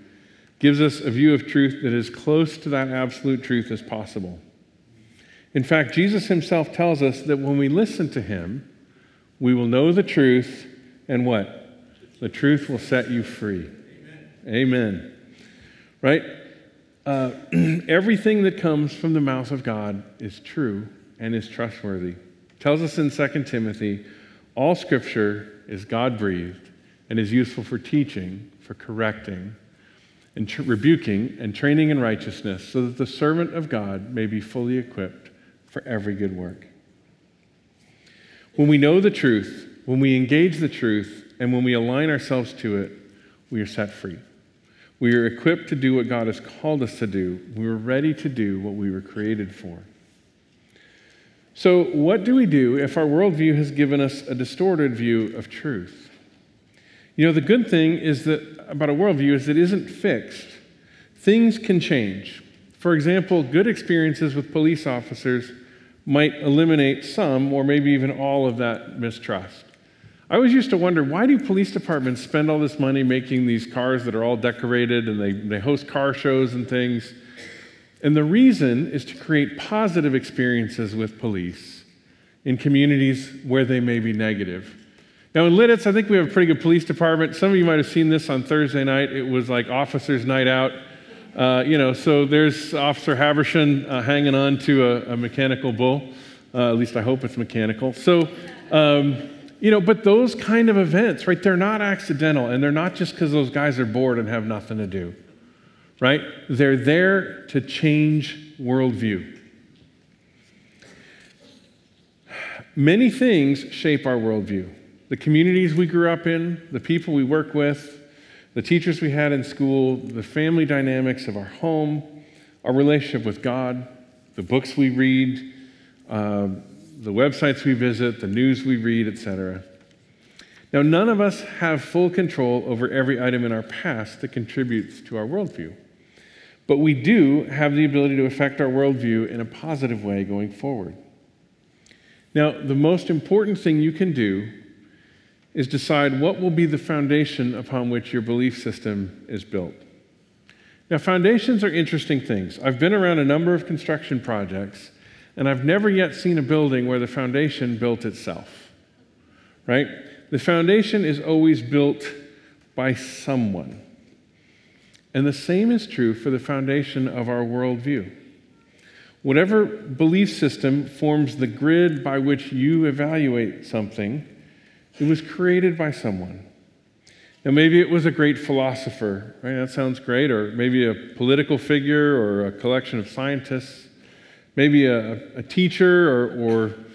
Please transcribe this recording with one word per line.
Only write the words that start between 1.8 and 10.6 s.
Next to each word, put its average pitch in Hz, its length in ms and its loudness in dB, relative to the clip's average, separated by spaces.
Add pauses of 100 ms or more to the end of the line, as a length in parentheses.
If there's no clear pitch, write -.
that 127 100 -2
is 117 180 -2
close 156 480 0
to - 100 -10
that 135 200 -2
absolute 131 540 -4
truth 120 280 -2
as 110 100 -6
possible. 101 580 -10 (1160)
In 135 80 0
fact, 147 320 2
Jesus 196 320 2
himself 165 460 0
tells 170 280 0
us 135 220 0
that 147 160 0
when 139 200 0
we 139 100 2
listen 170 420 0
to 131 100 -6
him, 95 480 -8 (720)
we 127 140 4
will 120 140 0
know 135 240 4
the 190 100 2
truth, 127 640 2 (400)